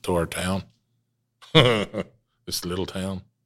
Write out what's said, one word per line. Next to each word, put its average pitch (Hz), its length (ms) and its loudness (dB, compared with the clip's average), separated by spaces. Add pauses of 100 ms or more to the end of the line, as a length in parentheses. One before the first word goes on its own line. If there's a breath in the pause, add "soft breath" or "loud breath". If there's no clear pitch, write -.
to 90 140 0
our 82 100 0
town. 90 380 -4 (880)
<laughs> - 0 -
This 110 1120 0
little 90 200 -2
town. 95 380 -6 (240)